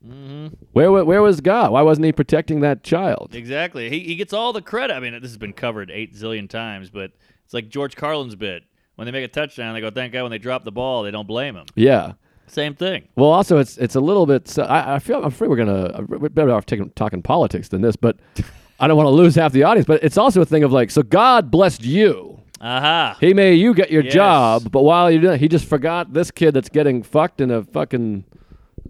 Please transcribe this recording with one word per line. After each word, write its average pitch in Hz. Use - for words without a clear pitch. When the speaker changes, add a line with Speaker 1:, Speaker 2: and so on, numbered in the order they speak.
Speaker 1:
Mm-hmm. 139
Speaker 2:
Where 160
wa-, 190
where 180
was 190
God? 185
Why 135
wasn't 156
he 156
protecting 151
that 143
child? 165
Speaker 1:
Exactly. 127
He, 156
he 170
gets 180
all 233
the 208
credit. 233
I 131
mean, 120
this 123
has 113
been 104
covered 107
eight 90
zillion 104
times, 104
but 98
it's -
like 113
George 139
Carlin's 147
bit. 95
When 110
they 120
make 131
a 120
touchdown, 123
they 110
go, 110
"Thank 123
God." 127
When 123
they 110
drop 123
the 110
ball, 123
they 101
don't 104
blame 120
him. 80
Speaker 2:
Yeah. 110
Speaker 1:
Same 147
thing. 180
Speaker 2:
Well, 143
also, 175
it's, 131
it's 123
a 135
little 175
bit, 139
so -
I, 139
I -
feel, -
I'm 151
afraid 147
we're 147
gonna, 101
uh, 95
we're 147
better 151
off 107
taking, 101
talking 98
politics 135
than 95
this, 110
but -
<laughs> -
I 135
don't 156
wanna 151
lose 160
half 156
the 135
audience, 190
but -
it's 160
also 185
a 165
thing 151
of, 127
like, 123
so 139
God 202
blessed 165
you. 135
Speaker 1:
Aha. 131
Speaker 2:
He 180
made 190
you 208
get 160
your 156
Speaker 1:
Yes. 131
Speaker 2:
job, 120
but 135
while 170
you're 160
doing 180
it, 127
he 147
just 160
forgot 156
this 165
kid 160
that's 131
getting 139
fucked 156
in 127
a 113
fucking, 113